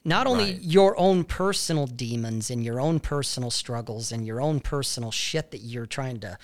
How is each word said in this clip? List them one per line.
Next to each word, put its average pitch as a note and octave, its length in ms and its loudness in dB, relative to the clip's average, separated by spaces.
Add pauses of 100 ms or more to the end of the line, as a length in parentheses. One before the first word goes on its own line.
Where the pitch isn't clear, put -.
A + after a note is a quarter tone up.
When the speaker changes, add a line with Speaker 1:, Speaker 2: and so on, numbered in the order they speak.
Speaker 1:
not F#3+ 220 4
only G#3+ 280 2
Speaker 2:
Right. F#3 80 -10
Speaker 1:
your F#3+ 360 6
own F#3 240 6
personal E3+ 640 0
demons A#2 640 -4
and A#2 140 -2
your A#2 160 -4
own D#3+ 180 2
personal C3 540 -2
struggles A2+ 580 -4
and A2+ 160 -4
your A2+ 140 -4
own D3+ 180 2
personal B2+ 540 -4
shit - 400 -4
that A2 80 -12
you're A#2 260 -8
trying B2+ 340 -6
to G2+ 240 -12